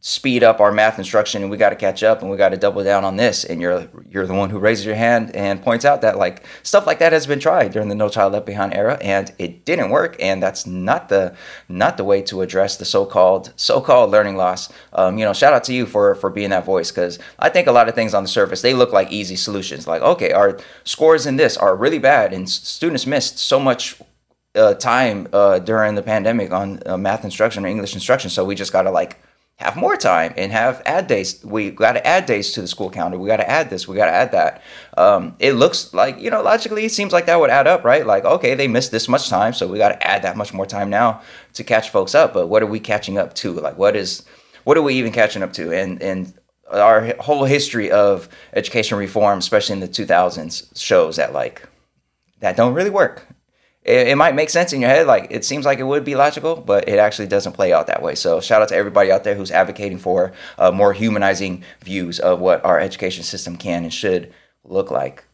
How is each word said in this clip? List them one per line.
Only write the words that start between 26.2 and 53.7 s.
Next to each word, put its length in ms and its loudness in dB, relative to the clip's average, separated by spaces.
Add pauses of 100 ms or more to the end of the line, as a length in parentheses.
on, 340 -4
uh, 100 -4
math 300 -2
instruction 400 -2
or 40 -4
English 260 -6
instruction. 340 -2
So 160 -2
we 80 -4
just 180 -8
gotta, 200 0
like, 260 -2 (400)
have 200 -4
more 180 0
time 400 0
and 160 -6
have 340 -2
add 220 -2
days. 360 -4
We 280 -4
gotta 340 0
add 200 2
days 280 -2
to 80 -8
the 60 -8
school 220 -8
calendar. 280 -6
We 100 -8
gotta 220 0
add 200 0
this, 180 -10
we 80 -10
gotta 160 2
add 220 0
that. 280 0 (360)
Um, 420 2
it 140 2
looks 400 0
like, 260 0
you 100 -8
know, 120 -2
logically, 420 0
it 80 -4
seems 220 -4
like 140 2
that 120 4
would 100 4
add 160 4
up, 200 2
right? 200 4
Like, 200 2
okay, 300 2
they 120 0
missed 240 -2
this 160 -4
much 220 0
time, 240 0
so 140 -4
we 100 -6
gotta 280 2
add 180 0
that 120 -4
much 180 -8
more 120 -6
time 240 -6
now 320 0 (320)
to 100 -12
catch 260 0
folks 240 -2
up. 200 4
But 140 0
what 160 2
are 40 -2
we 140 -6
catching 360 -4
up 180 -4
to? 180 -6
Like, 240 -8
what 180 2
is, 280 -6 (420)
what 120 6
are 40 4
we 140 0
even 180 -2
catching 280 0
up 120 -6
to? 180 -8
And, 300 -4
and 320 -6 (360)
our 360 4
hi-, 140 -6
whole 260 0
history 440 -2
of 380 2 (260)
education 440 -4
reform, 420 0
especially 340 0
in 60 -6
the 80 -8
two 180 -8
thousands, 720 0
shows 400 2
that, 160 -2
like, 380 -8 (720)
that 160 -2
don't 160 2
really 160 0
work. 360 0 (600)